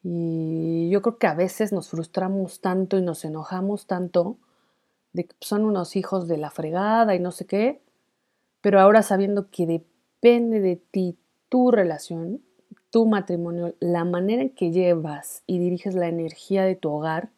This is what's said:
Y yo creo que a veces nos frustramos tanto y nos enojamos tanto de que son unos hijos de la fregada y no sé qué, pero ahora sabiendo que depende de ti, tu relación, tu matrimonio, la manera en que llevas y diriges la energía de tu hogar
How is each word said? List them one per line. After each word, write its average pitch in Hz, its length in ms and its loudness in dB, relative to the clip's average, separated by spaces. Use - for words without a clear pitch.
Y 165 880 -4
yo 202 120 2
creo 233 160 -2
que 202 100 2
a 151 80 0
veces 185 360 -2
nos 185 180 -6
frustramos 185 720 -6
tanto 190 360 -2
y 185 40 2
nos 170 220 -4
enojamos 185 640 -6
tanto 180 520 -2
de 165 140 -6
que - 160 -20
son 208 240 -2
unos 190 300 -2
hijos 185 320 -4
de 165 100 -2
la 151 120 -6
fregada 196 640 0
y 180 40 -2
no 180 120 -4
sé - 140 -12
qué, 233 360 -2
pero 202 180 4
ahora 202 240 8
sabiendo 196 480 0
que 170 160 -2
depende 226 920 2
de 180 160 2
ti, 180 400 -4
tu 247 200 4
relación, 175 720 0
tu 226 160 4
matrimonio, 175 720 -2
la 175 260 0
manera 185 360 0
en 269 80 -2
que 175 220 -2
llevas 165 760 -2
y 180 140 -2
diriges 180 360 -2
la 175 120 0
energía 170 560 -2
de 190 120 2
tu 165 140 -6
hogar 160 480 -4